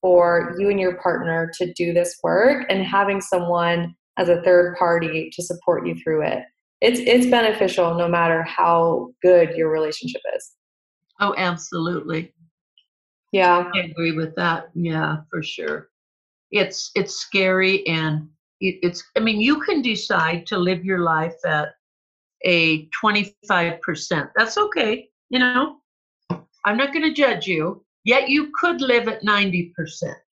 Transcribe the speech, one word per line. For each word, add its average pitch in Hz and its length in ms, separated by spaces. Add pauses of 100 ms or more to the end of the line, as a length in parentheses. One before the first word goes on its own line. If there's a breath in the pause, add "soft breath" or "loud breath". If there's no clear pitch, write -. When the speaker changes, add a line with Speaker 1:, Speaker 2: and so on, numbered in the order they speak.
Speaker 1:
for 175 560
you 202 120
and 202 100
your 180 180
partner 165 600
to 180 140
do 170 200
this 175 300
work 208 440
and 190 160
having 196 380
someone 170 760 (220)
as 170 120
a 170 120
third 175 360
party 165 540
to - 120
support 170 420
you 170 180
through 156 220
it. - 140 (420)
It's, 240 200
it's 247 260
beneficial 202 680
no 175 120
matter 170 360
how 170 680 (100)
good 170 340
your 160 140
relationship 156 520 (140)
is. - 180 (680)
Speaker 2:
Oh, 202 180
absolutely. 170 960 (1000)
Speaker 1:
Yeah. 180 420
Speaker 2:
I 196 60
agree 165 340
with 160 220
that. 170 400
Yeah, 156 420 (120)
for 165 140
sure. 76 460 (600)
It's, - 440
it's - 200
scary 190 720
and 156 420 (320)
it, 185 200
it's, 175 220 (140)
I - 20
mean, 220 220
you 285 200
can 349 200
decide 175 680
to 208 100
live 180 280
your 190 140
life 165 360 (100)
at 151 240 (760)
a 165 420
twenty-five 196 920
percent. 151 560
That's 220 200
okay. 285 520 (200)
You 254 100
know, 254 380 (880)
I'm 208 120
not 269 160
gonna 311 200
judge 240 340
you. 170 360 (220)
Yet 262 240
you 302 220 (100)
could 339 180
live 240 300
at 214 140
ninety 196 520
percent. - 400 (180)